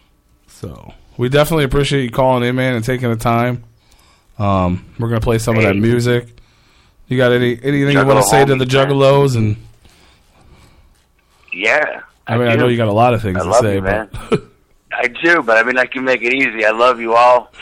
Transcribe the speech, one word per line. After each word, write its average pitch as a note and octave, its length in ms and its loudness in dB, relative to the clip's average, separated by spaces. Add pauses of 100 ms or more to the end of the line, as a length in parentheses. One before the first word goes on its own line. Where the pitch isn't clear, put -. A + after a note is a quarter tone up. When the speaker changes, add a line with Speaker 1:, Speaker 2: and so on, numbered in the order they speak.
(480)
Speaker 1:
So, - 440 -18 (240)
we B2 120 -2
definitely D3 360 2
appreciate C#3 400 -2
you A#2 60 -6
calling B2+ 360 0
in, B2 100 -2
man, C3 180 -2
and A2+ 100 -4
taking B2+ 260 -4
the A2+ 60 -2
time. A#2+ 480 -2 (760)
Um, F#2 460 -2 (140)
we're A#2 100 -4
gonna A2+ 120 -2
play A2+ 180 0
some A2+ 180 -2
of A2 60 0
that G2 120 0
Speaker 2:
Hey. G2+ 60 -2
Speaker 1:
music. A#2+ 480 0 (800)
You B2+ 80 -4
got B2 160 2
any, B2 200 0 (100)
anything C#3 300 0
you C#3 60 2
Speaker 2:
Juggalo C3+ 80 2
Speaker 1:
wanna C3+ 180 4
say C#3 200 2
to C#3 100 2
Speaker 2:
homies, C3 40 -4
Speaker 1:
the C3 80 0
Speaker 2:
man. C3+ 220 2
Speaker 1:
Juggalos C#3 480 2
and? A2 200 0 (2000)
Speaker 2:
Yeah, A2+ 500 -2 (240)
Speaker 1:
I - 80 -4
Speaker 2:
I A#2 40 0
Speaker 1:
mean, A#2+ 100 0
I A#2 40 2
Speaker 2:
do. A2+ 100 0
Speaker 1:
know B2 60 2
you A#2+ 80 0
got A2+ 120 0
a G2+ 40 -2
lot A#2 220 4
of G#2 80 -4
things F#2+ 160 -4
Speaker 2:
I E2 60 -2
Speaker 1:
to E2 40 -4
Speaker 2:
love A2 140 2
Speaker 1:
say, G#2 140 0
Speaker 2:
you, G2 60 -2
Speaker 1:
but G#2 300 -4
Speaker 2:
man. - 280 -4 (280)
<laughs> - 240 -20
I B2 160 -4
do, E3 340 0
but A#2 160 2
I A2+ 40 2
mean, B2+ 160 0
I B2+ 80 0
can C3 180 -10
make B2+ 180 -2
it A#2+ 120 -2
easy. A#2 300 -4
I G#2+ 60 4
love A#2 300 2
you A2+ 140 -2
all, B2 360 4 (120)